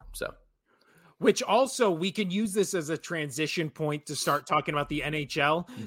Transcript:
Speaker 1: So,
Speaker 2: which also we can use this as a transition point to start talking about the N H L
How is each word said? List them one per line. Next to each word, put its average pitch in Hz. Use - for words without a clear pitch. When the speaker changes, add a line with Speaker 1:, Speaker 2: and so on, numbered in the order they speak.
Speaker 1:
So, -
Speaker 2:
which 196
also 233
we 175
can 202
use 202
this 196
as 156
a 156
transition 156
point 151
to 147
start 143
talking 151
about 143
the 147
N 147
H 151
L 156